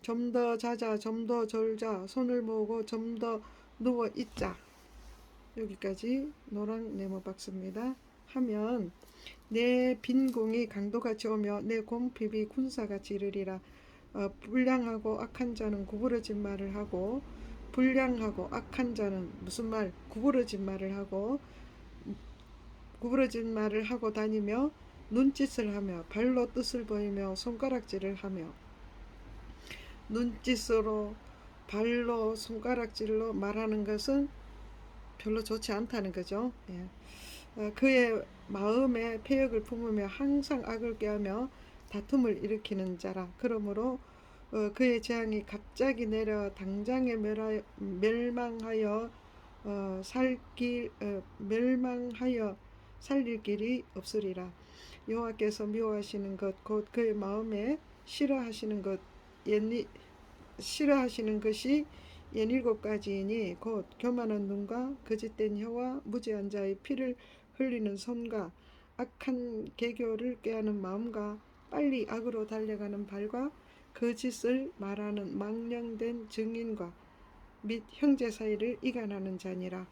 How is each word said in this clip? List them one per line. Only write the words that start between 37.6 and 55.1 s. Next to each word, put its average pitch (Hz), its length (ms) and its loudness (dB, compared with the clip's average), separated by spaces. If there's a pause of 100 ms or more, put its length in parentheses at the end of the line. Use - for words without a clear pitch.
그의 247 500 6 (220)
마음에 226 800 2
패역을 262 400 4
품으며 226 420 0
항상 277 580 2
악을 226 340 -2
꾀하며 208 520 0 (400)
다툼을 220 520 2
일으키는 196 560 -2
자라. 185 400 -4
그러므로, 220 600 0 (500)
어, 214 240 0
그의 247 260 6
재앙이 220 460 0
갑자기 240 600 0
내려 214 480 2
당장에 226 600 0
멸하-, 214 480 0 (160)
멸망하여, 226 1300 0 (520)
어, 196 420 -2
살 254 360 2 (160)
길, 240 340 0 (100)
어, 202 220 -2 (160)
멸망하여 240 1160 2 (420)
살릴 233 460 0
길이 220 400 2 (100)
없으리라. 185 580 -2 (560)
여호와께서 220 580 0